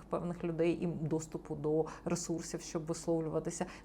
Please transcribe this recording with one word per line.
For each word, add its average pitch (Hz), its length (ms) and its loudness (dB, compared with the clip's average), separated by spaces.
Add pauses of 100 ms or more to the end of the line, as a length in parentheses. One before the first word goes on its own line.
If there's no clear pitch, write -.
певних 175 360 -2
людей 165 360 4
і 175 60 0
доступу 156 680 0
до 151 300 4 (200)
ресурсів, 165 560 -2
щоб 160 260 -4
висловлюватися, 165 800 0 (180)